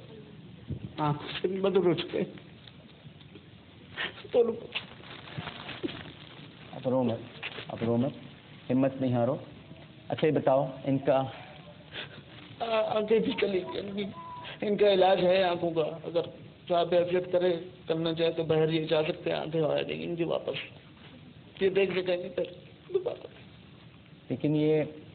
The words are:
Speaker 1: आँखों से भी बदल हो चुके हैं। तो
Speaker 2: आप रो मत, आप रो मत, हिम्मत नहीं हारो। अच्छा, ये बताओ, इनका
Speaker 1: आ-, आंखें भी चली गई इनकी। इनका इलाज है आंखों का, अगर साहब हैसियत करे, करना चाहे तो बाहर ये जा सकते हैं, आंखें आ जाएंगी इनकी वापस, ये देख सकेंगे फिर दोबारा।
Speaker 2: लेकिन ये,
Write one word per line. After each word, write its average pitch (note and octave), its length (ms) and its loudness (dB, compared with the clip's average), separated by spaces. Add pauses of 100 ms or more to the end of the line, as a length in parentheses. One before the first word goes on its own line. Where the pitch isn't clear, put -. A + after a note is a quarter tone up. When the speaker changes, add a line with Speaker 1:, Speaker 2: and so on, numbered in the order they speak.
(1000)
Speaker 1:
आँखों D3 420 -2
से F#3 60 2
भी F#3+ 140 -2
बदल F#3+ 220 4
हो F3 100 6
चुके - 240 -4
हैं। - 100 -2 (2000)
तो A#3+ 100 6 (2250)
Speaker 2:
आप B2+ 120 -6
रो B2+ 160 2
मत, A2+ 160 0 (540)
आप A2 100 -6
रो A#2 140 2
मत, C#3 160 2 (560)
हिम्मत C3 320 4
नहीं B2+ 120 2
हारो। A#2+ 260 2 (680)
अच्छा, - 180 2
ये D#3 60 4
बताओ, C#3 360 4 (160)
इनका C3+ 460 2 (1300)
Speaker 1:
आ-, A3 340 2
आंखें A3 240 6
भी - 120 0
चली G3+ 260 2
गई - 200 -6
इनकी। - 880 -6
इनका G#3 220 6
इलाज F#3+ 300 8
है F#3 240 6
आंखों E3+ 280 0
का, D#3+ 100 2
अगर E3 400 -2 (480)
साहब E3+ 240 2
हैसियत F3 380 4
करे, F3+ 200 4 (360)
करना E3 260 0
चाहे E3 180 2
तो E3 120 0
बाहर D#3 260 4
ये D#3+ 160 0
जा D#3+ 160 4
सकते D#3+ 280 -2
हैं, D#3+ 80 0
आंखें D#3 240 -2
आ D3+ 60 2
जाएंगी C#3+ 260 0
इनकी E3 300 -4
वापस, D3+ 300 -2 (1080)
ये F#3+ 80 4
देख F#3 220 2
सकेंगे F3+ 380 -2
फिर - 260 -6 (380)
दोबारा। - 360 -4 (1000)
Speaker 2:
लेकिन D3 240 0
ये, D3+ 400 2 (180)